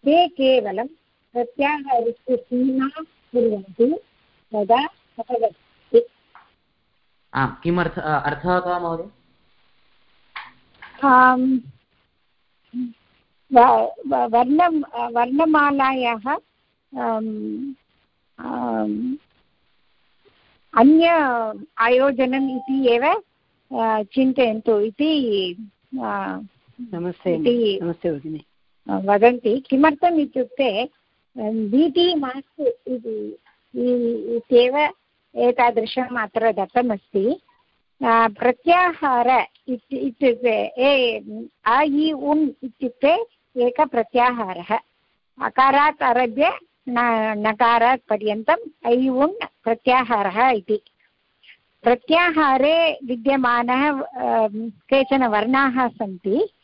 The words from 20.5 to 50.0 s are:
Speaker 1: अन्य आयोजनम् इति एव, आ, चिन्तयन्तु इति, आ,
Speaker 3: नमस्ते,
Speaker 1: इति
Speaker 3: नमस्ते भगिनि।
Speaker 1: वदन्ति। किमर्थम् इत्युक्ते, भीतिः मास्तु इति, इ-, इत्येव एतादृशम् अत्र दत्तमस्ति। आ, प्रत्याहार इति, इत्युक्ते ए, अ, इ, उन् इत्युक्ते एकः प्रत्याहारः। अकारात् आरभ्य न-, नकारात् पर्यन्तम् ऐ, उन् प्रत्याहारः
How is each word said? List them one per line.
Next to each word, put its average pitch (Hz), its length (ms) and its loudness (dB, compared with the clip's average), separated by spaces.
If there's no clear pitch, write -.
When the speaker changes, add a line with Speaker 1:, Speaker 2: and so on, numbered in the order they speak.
Speaker 1:
अन्य 311 280 6
आयोजनम् 262 720 2
इति 262 380 -2
एव, 285 340 2
आ, 220 220 -2
चिन्तयन्तु 233 800 0
इति, 220 760 -2
आ, 196 380 -6
Speaker 3:
नमस्ते, 175 400 -6
Speaker 1:
इति 208 480 0
Speaker 3:
नमस्ते 170 300 -4
भगिनि। 151 320 -10
Speaker 1:
वदन्ति। 214 800 2
किमर्थम् 311 500 2
इत्युक्ते, 247 640 -4
भीतिः 262 760 0
मास्तु 277 500 -6
इति, 226 720 -6
इ-, 233 600 -2
इत्येव 254 560 2
एतादृशम् 240 840 0
अत्र 220 340 0
दत्तमस्ति। 214 880 -2
आ, 226 240 4
प्रत्याहार 254 1200 0
इति, 254 280 -8
इत्युक्ते 240 680 0
ए, 247 420 2
अ, 247 160 4
इ, 302 300 0
उन् 285 380 0
इत्युक्ते 277 640 -2
एकः 247 280 0
प्रत्याहारः। 233 920 -2
अकारात् 277 600 2
आरभ्य 254 500 0
न-, 220 580 -2
नकारात् 233 600 2
पर्यन्तम् 214 800 -4
ऐ, 254 220 2
उन् 294 380 -2
प्रत्याहारः 226 880 0